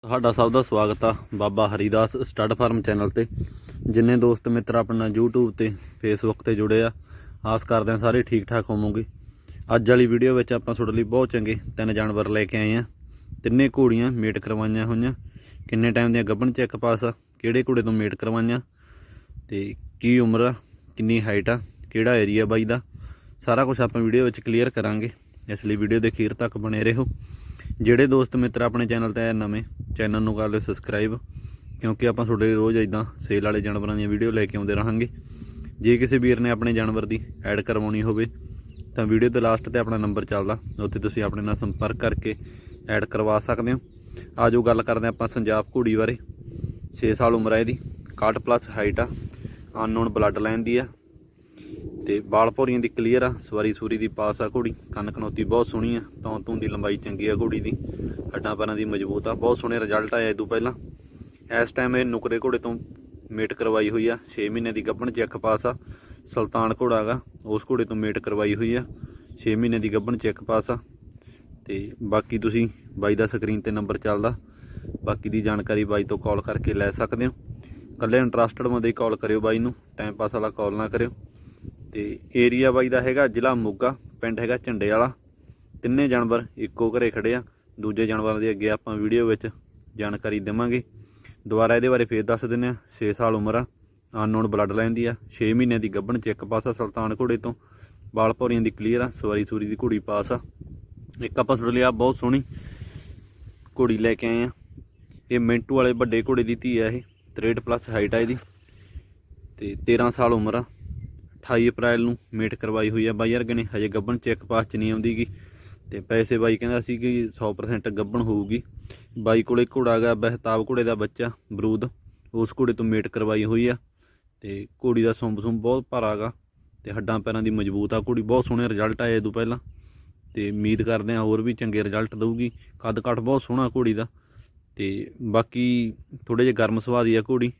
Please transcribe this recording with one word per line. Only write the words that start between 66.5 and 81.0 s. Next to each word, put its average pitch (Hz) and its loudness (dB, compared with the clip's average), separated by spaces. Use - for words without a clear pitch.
ਘੋੜਾ 117 2
ਗਾ, 123 -2
ਉਸ 107 -2
ਘੋੜੇ 117 2
ਤੋਂ 113 -8
ਮੇਟ 107 -2
ਕਰਵਾਈ 104 0
ਹੋਈ 113 0
ਆ, 123 -4
ਛੇ 110 0
ਮਹੀਨੇ 117 2
ਦੀ 107 -2
ਗੱਭਣ 110 -2
ਚੈੱਕ 107 -4
ਪਾਸ 110 0
ਆ। 117 -2
ਤੇ 101 -8
ਬਾਕੀ 107 0
ਤੁਸੀਂ 113 0
ਬਾਈ 104 2
ਦਾ 110 2
ਸਕਰੀਨ 107 -4
ਤੇ 110 -4
ਨੰਬਰ 104 -4
ਚੱਲਦਾ, 107 0
ਬਾਕੀ 107 -4
ਦੀ 107 0
ਜਾਣਕਾਰੀ 107 0
ਬਾਈ 104 0
ਤੋਂ 101 -4
ਕਾਲ 104 -2
ਕਰਕੇ 107 -2
ਲੈ 101 0
ਸਕਦੇ 117 -2
ਹੋ। 127 -2
ਇਕੱਲੇ 117 2
ਇੰਟਰਸਟਿਡ 117 2
ਬੰਦੇ 117 2
ਕਾਲ 113 0
ਕਰਿਓ 107 0
ਬਾਈ 110 2
ਨੂੰ, 120 -2
ਟਾਈਮ 107 -6
ਪਾਸ 107 -4
ਵਾਲਾ 110 -2
ਕਾਲ 101 -4
ਨਾ 110 -4
ਕਰਿਓ। 117 -2